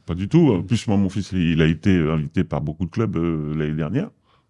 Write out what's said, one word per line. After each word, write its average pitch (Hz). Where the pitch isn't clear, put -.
pas 87
du 95
tout. 156
En 87
plus, 101
moi, 101
mon 98
fils, 95
il, 87
il 80
a 78
été 85
invité 80
par 76
beaucoup 78
de 82
clubs, 110
euh, 80
l'année 78
dernière 85